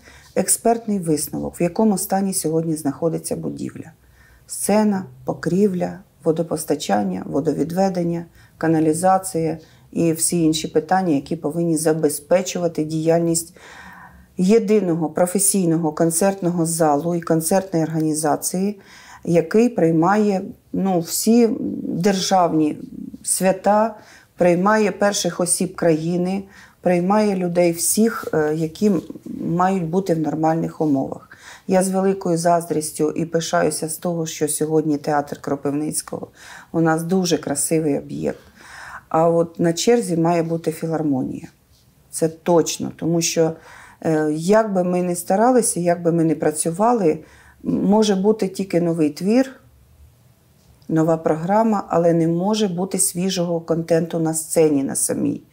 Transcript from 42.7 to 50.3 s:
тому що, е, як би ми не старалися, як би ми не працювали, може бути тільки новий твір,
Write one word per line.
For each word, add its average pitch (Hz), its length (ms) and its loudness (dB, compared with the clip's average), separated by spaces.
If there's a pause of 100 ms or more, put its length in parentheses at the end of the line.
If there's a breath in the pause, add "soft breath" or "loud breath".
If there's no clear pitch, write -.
тому 165 240 0
що, 160 320 0 (520 loud breath)
е, 156 280 0
як 202 400 2
би 180 120 0
ми 180 180 0
не 175 140 -2
старалися, 220 640 2
як 175 220 0
би 165 100 2
ми 165 120 4
не 160 100 2
працювали, 170 840 0 (440 loud breath)
може 202 520 2
бути 202 340 2
тільки 185 320 -2
новий 165 300 0
твір, 214 500 0 (1300)